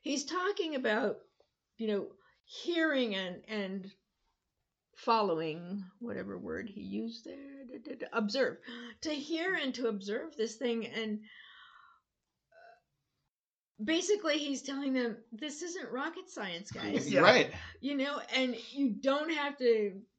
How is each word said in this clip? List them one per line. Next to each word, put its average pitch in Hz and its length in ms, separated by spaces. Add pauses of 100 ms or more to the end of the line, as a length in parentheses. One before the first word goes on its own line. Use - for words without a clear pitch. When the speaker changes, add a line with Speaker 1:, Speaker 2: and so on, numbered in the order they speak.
Speaker 1:
he's 277 240
talking 359 480
about, 226 440 (600)
you 226 80
know, 202 220 (360)
hearing 294 720
and, 185 340
and 196 420 (1040)
following, 180 880 (160)
whatever 202 380
word - 300
he 202 120
used 214 440
there, 277 460
da, 247 80
da, 254 220
da, - 120
observe. 220 440 (460)
To 320 80
hear 320 440
and 285 220
to 240 100
observe 214 500
this 226 200
thing, 233 300
and, 214 340 (1300)
uh, - 1300
basically 320 540
he's 277 240
telling 277 300
them, 240 240 (160)
"This 294 300
isn't 339 280
rocket 320 380
science, 190 420
guys." - 400
Speaker 2:
Yeah. 185 100
Speaker 3:
Right. 202 320 (280)
Speaker 1:
You 285 160
know, 285 240 (140)
and 254 220 (160)
you 269 180
don't 285 420
have 285 260
to 214 420 (180)